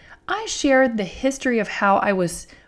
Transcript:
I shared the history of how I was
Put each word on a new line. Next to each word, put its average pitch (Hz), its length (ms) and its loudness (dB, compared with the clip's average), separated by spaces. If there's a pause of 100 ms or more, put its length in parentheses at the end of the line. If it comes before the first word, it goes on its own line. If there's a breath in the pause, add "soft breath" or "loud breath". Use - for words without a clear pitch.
(280 loud breath)
I 427 200 -4
shared 262 500 2
the 196 80 -2
history 262 540 -2
of 202 100 -2
how 202 260 2
I - 160 0
was 175 340 -2 (220 loud breath)